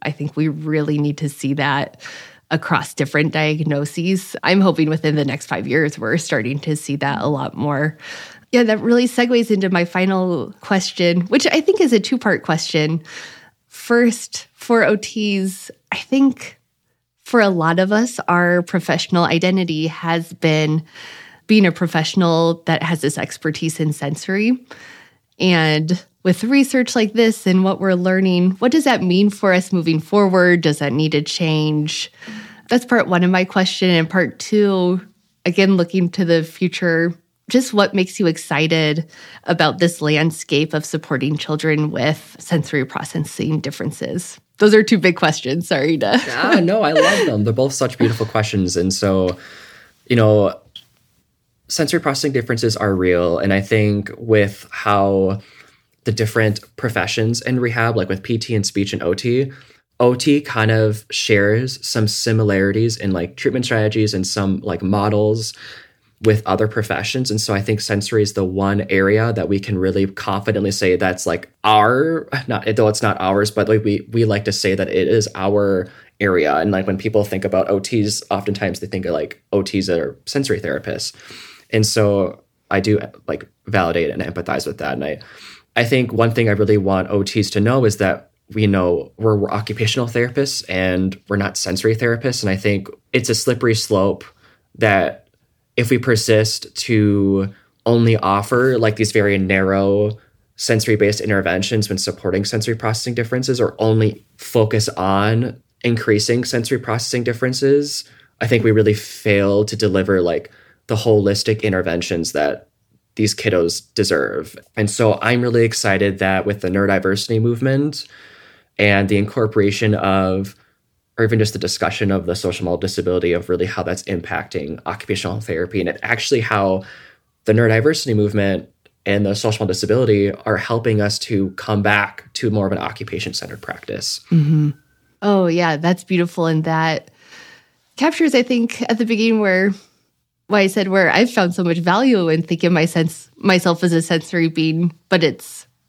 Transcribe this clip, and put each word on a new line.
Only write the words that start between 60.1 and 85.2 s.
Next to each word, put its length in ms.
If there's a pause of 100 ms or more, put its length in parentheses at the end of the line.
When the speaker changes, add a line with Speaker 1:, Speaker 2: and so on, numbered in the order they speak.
Speaker 2:
T 280
kind 280
of 400
shares 760
some 200
similarities 920
in, 140
like, 240
treatment 280
strategies 480
and 140
some, 320
like, 240
models 720 (640)
with 240
other 240
professions. 600
And 100
so 140
I 80
think 180
sensory 420
is 120
the 100
one 460
area 420
that 160
we 100
can 200
really 280
confidently 640
say 240
that's, 280
like, 260 (140)
our, 640 (200)
not, 180 (100)
though 120
it's 140
not 160
ours, 320
but, 180
like, 140
we, 280
we 160
like 180
to 80
say 220
that 140
it 200
is 260
our 540 (320)
area. 360
And, 140
like, 160
when 120
people 260
think 200
about 260
O 80
Ts, 520
oftentimes 500
they 80
think 180
of, 60
like, 300 (100)
O 100
Ts 240
that 140
are 260
sensory 340
therapists. 540 (560)
And 160
so 560 (280)
I 100
do, 200 (280)
like, 200 (180)
validate 440
and 100
empathize 460
with 120
that. 140
And 120
I, 160 (540)